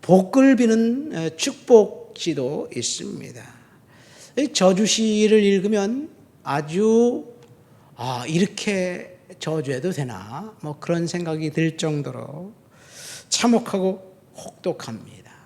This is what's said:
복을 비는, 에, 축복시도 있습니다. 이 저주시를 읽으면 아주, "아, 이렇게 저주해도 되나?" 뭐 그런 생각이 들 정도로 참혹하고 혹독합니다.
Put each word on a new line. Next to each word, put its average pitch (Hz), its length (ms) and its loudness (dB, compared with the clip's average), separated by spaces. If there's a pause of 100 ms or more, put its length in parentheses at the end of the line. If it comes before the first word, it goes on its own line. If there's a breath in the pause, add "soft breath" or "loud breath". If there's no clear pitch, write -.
복을 233 540 6
비는, 233 580 2
에, 165 220 -4
축복시도 175 1400 0
있습니다. 120 680 -8 (960 loud breath)
이 285 140 -2
저주시를 214 920 4
읽으면 208 680 0 (320)
아주, 208 840 2 (720 soft breath)
"아, 123 320 -6
이렇게 180 920 -2 (200)
저주해도 151 540 -4
되나?" 127 680 -10
뭐 151 180 -10
그런 170 280 -2
생각이 160 440 -4
들 160 280 -2
정도로 147 760 -6 (760 loud breath)
참혹하고 196 840 0 (220)
혹독합니다. - 920 -12 (160)